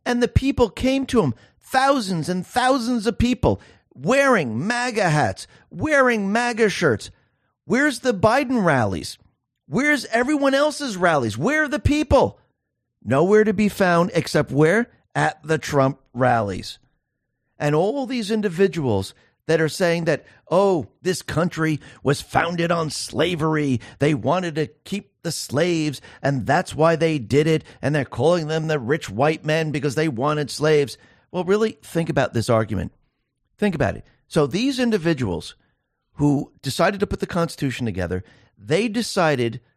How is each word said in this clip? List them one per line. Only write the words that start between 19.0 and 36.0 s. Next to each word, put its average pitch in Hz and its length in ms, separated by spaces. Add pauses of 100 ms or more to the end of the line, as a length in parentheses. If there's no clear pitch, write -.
that 160 140
are 160 80
saying 170 360
that, 156 200 (260)
"Oh, 180 360 (160)
this 180 180
country 160 600 (220)
was 143 200
founded 170 480
on 165 200
slavery. 151 880 (180)
They 151 160
wanted 156 400
to 151 140 (160)
keep - 280 (100)
the 170 100
slaves, 156 680 (220)
and 135 240
that's 160 280
why 160 220
they 160 220
did 135 280
it. 156 180 (180)
And 139 120
they're 139 100
calling 160 420
them 156 220
the 156 100
rich 120 320
white 143 340
men 156 260
because 139 260
they 160 120
wanted 147 420
slaves." 147 460 (340)
Well, 180 140
really, 214 380
think 165 260
about 139 260
this 113 140
argument. 107 440 (640)
Think 202 160
about 107 220
it. - 80 (240)
So 151 180
these 240 320
individuals 160 760 (600)